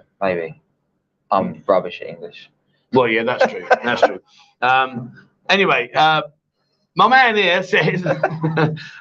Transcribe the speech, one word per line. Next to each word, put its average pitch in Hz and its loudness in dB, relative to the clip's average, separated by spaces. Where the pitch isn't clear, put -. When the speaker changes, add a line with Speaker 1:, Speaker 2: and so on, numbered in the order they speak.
Speaker 1:
maybe. 87 -6
I'm - -2
rubbish 90 -2
at - -14
English. 82 -18
Speaker 2:
Well, 123 4
yeah, 113 0
that's 120 0
true. 101 -6
That's 120 -2
true. 92 0
Um, 127 -2
anyway, 160 0
uh, 160 2
my 190 4
man 247 4
here 185 2
says, 180 0
<laughs> - -
uh, 160 -2